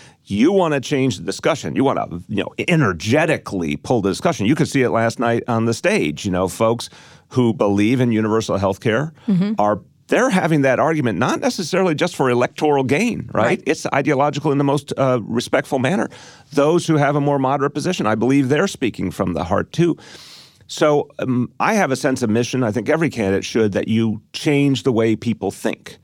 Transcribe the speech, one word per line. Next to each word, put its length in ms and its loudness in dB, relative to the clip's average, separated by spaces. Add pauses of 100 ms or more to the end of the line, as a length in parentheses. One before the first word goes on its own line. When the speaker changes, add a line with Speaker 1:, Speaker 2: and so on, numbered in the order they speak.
(240)
Speaker 1:
you 300 2
wanna 260 2
change 380 -2
the 60 -12
discussion. 520 -4
You 80 2
wanna, 240 0 (220)
you 140 -2
know, 100 -12 (520)
energetically 720 -2
pull 260 0
the 80 0
discussion. 360 -2
You 100 2
could 140 0
see 140 0
it 80 0
last 280 0
night 300 0
on 160 0
the 80 0
stage. 520 -2
You 60 -2
know, 160 0
folks 420 -2 (400)
who 240 2
believe 460 2
in 140 2
universal 440 0
health 220 -2
care 320 -2 (160)
Speaker 2:
Mm-hmm. 320 0
Speaker 1:
are, 220 0 (260)
they're 220 2
having 320 2
that 180 2
argument, 400 0
not 220 -2
necessarily 520 0
just 220 -2
for 140 2
electoral 560 0
gain, 480 -2
right? 120 2
Speaker 2:
Right. 200 0
Speaker 1:
It's 280 -2
ideological 600 0
in 60 0
the 40 2
most, 340 -2
uh, 260 2
respectful 560 -2
manner. 300 0 (440)
Those 340 2
who 80 4
have 220 2
a 40 0
more 160 0
moderate 360 0
position, 340 -4
I 80 2
believe 320 2
they're 200 2
speaking 440 -4
from 220 -2
the 100 -2
heart, 300 -2
too. 240 2 (720)
So, 420 2 (100)
um, 400 -2
I 160 0
have 160 2
a 40 0
sense 280 -2
of 80 2
mission. 320 0
I 80 0
think 180 -2
every 220 2
candidate 340 0
should, 280 0
that 140 -2
you 360 0 (100)
change 480 0
the 100 0
way 240 2
people 360 -4
think. 520 -8